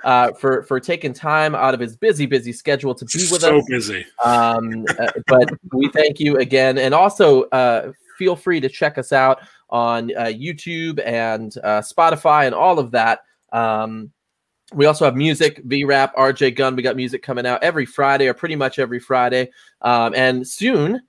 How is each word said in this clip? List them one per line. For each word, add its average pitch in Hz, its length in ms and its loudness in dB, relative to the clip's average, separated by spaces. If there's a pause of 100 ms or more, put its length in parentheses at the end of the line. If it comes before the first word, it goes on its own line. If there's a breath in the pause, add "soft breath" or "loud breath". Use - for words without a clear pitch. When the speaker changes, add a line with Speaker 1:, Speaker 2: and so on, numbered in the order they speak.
Speaker 1:
uh, 123 340 4
for, 131 240 0
for 131 160 -4
taking 160 320 -6
time 156 420 -2
out 131 200 0
of 123 80 -6
his 113 160 -8
busy, 165 300 0
busy 120 260 -2
schedule 135 420 -4
to - 80 -14
be 147 160 -6 (100)
with 170 120 -2
Speaker 2:
So 156 160 4
Speaker 1:
us. 135 100 2
Speaker 2:
busy. 107 380 -6 (180)
Speaker 1:
Um, 117 640 0 (140)
uh, 117 120 -2 (160)
but 127 220 6 (240)
we 135 160 0
thank 151 320 0
you 147 160 2
again. 131 400 2
And 131 160 0
also, 165 560 4
uh, 127 420 0 (260)
feel 185 200 0
free 170 240 -2
to 131 80 -2
check 151 280 -4
us 131 140 -8
out 131 300 2 (280 loud breath)
on, 117 460 -2
uh, 117 120 -4
YouTube 160 800 -8
and, 113 580 -6
uh, 107 180 0
Spotify 151 640 2
and 120 100 -2
all 165 240 2
of 120 120 -6
that. 113 320 0 (280)
Um, 110 600 -4 (640)
we 147 120 2
also 151 200 4
have 127 100 2
music, 147 480 0
V-Rap, 139 540 0
R 135 160 4
J 131 180 0
Gunn. 131 240 -2
We 127 80 -4
got 127 140 -2
music 127 260 -8
coming 123 220 -6
out 123 180 -2
every 160 220 -2
Friday 139 420 0
or 123 60 0
pretty 160 240 -6
much 139 220 -4
every 120 200 -4
Friday. 127 500 0 (320 soft breath)
Um, 117 320 0
and 127 320 0
soon 214 640 -2